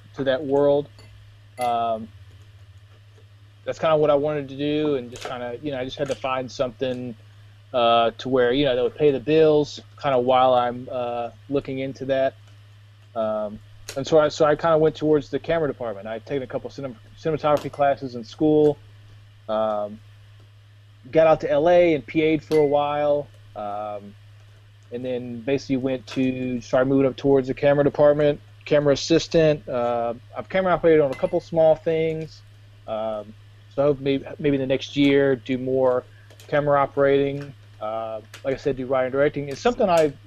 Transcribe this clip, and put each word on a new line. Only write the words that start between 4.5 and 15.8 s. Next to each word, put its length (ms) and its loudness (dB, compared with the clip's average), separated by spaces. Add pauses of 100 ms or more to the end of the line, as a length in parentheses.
do, 400 -2
and 140 -8
just 120 -16
kinda, 400 -10
you 80 -6
know, 80 -6
I 60 -6
just 120 -10
had 120 -4
to 80 -4
find 340 -6
something, 640 -6 (580)
uh, 460 4
to 100 -10
where, 240 2
you 120 0
know, 100 0
that 80 0
would 140 -2
pay 160 4
the 80 -4
bills, 600 2 (220)
kinda 160 0
while 360 4
I'm, 360 -2
uh, 400 -8 (180)
looking 300 -4
into 280 -8
that. 280 0 (800)
Um, 460 -4 (360)
and 80 -6
so 140 4
I, 100 4
so 160 0
I 120 4
kinda 200 2
went 200 2
towards 340 0
the 80 -4
camera 300 -2
department. 400 -8